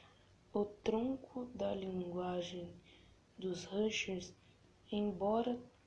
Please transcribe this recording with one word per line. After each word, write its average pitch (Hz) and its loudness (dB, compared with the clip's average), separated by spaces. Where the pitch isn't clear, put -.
O 208 4
tronco 247 0
da 202 0
linguagem 180 -2
dos 185 -2
Rushers, 196 0
embora 208 2